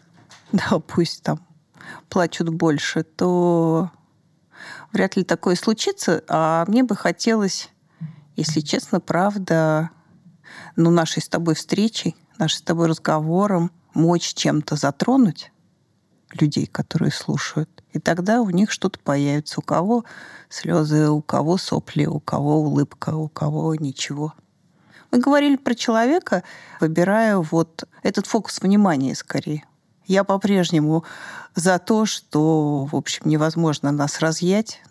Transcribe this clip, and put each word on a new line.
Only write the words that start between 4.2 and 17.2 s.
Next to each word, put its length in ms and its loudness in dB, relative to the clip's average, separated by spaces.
вряд 240 0
ли 80 2
такое 320 0
случится. 720 -2
А 400 2
мне 160 4
бы 100 0
хотелось, 760 -2
если 240 -2
честно, 400 -2
правда, 920 0
ну, 140 4
нашей 320 2
с 60 -14
тобой 260 0
встречей, 600 -2
нашим 200 -2
с 40 -14
тобой 240 0
разговором 880 0
мочь 400 2
чем-то 420 0
затронуть 760 0
людей, 340 0
которые 440 -2
слушают. 580 -4